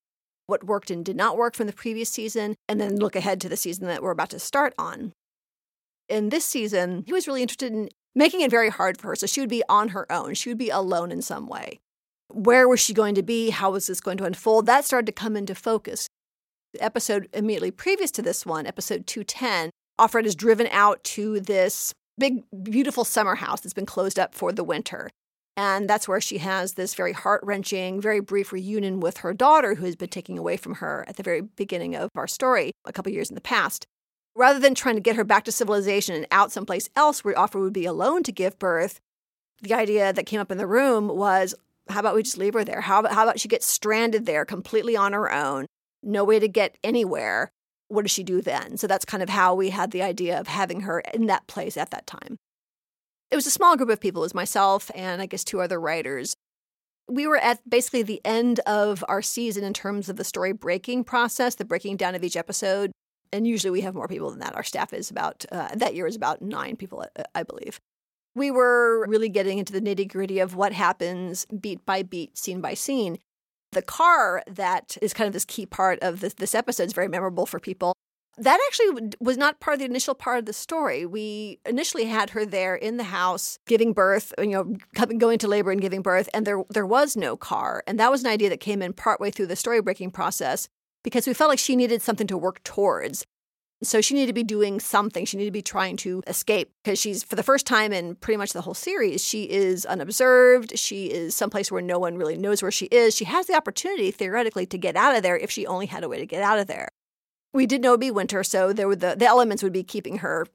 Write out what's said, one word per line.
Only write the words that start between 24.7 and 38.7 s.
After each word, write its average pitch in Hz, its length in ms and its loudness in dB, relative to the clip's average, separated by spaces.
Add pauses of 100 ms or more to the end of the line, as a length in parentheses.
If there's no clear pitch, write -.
And 196 340 0
that's 214 180 2
where 190 140 0
she 196 180 -6
has 185 340 -2
this 185 220 -6
very 180 180 -2
heart-wrenching, 196 880 -2
very 208 180 2
brief 196 320 -2
reunion 190 480 -4
with 175 180 -2
her 180 160 -4
daughter, 254 420 6
who 165 100 -6
has 170 100 -4
been 175 140 -8
taken 180 280 -10
away 170 200 -2
from 170 180 -10
her 151 320 -6
at - 100 -16
the 196 60 -12
very 170 180 -2
beginning 180 540 -6
of - 200 -6
our 170 120 -6
story 233 460 0 (120)
a - 60 -12
couple 196 200 -6
years - 180 -4
in - 60 -14
the - 60 -12
past. - 440 -2 (500)
Rather 262 220 8
than 262 160 6
trying 247 220 0
to 214 60 0
get 226 140 4
her 226 80 2
back 214 200 4
to 226 80 -6
civilization 202 640 0
and 156 160 -4
out 202 200 6
someplace 185 440 -6
else 294 280 4
where 202 120 0
Offred 196 260 2
would 190 100 0
be 185 140 -2
alone 196 380 0
to - 80 -4
give 190 260 -2
birth, 180 420 0 (640)